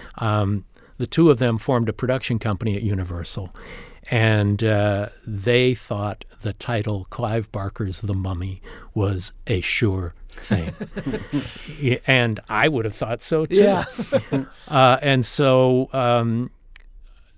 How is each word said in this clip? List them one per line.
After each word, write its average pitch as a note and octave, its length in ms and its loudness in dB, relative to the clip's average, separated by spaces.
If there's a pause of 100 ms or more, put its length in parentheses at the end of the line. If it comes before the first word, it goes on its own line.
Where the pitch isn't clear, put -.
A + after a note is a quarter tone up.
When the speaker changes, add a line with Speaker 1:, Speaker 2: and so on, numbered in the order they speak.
(180)
Speaker 1:
Um, G#2 460 0 (320)
the B2 100 -4
two E3 240 6
of B2 80 6
them A#2 200 2
formed A#2 300 0
a G#2+ 40 0
production B2+ 460 -2
company G#2 380 -2
at G#2+ 60 -6
Universal, F#2 720 -4 (560)
and, G#2+ 520 4
uh, G#2 460 2 (180)
they A#2+ 480 2
thought G#2 500 -6 (180)
the G#2 120 -4
title G#2 560 -4
Clive A2+ 420 -2
Barker's G2 500 -6
The G2+ 120 -2
Mummy F#2+ 480 -4 (320)
was G2 380 -2 (140)
a F#2+ 160 0
sure F#2+ 520 -2 (140)
thing. F3 440 -4 (540)
<laughs> D3 540 -8
Yeah, B2+ 260 0
and A#2+ 420 2
I A2+ 200 2
would B2+ 160 0
have G#2+ 100 -6
thought A#2 280 -6
so, D#3+ 240 0
too. F3+ 160 0
Speaker 2:
Yeah. G3 220 4 (440)
Speaker 1:
<laughs> C3+ 160 -2 (240)
Uh, C3 340 6
and C3+ 240 2
so, C3 680 4
um, A#2+ 580 0 (880)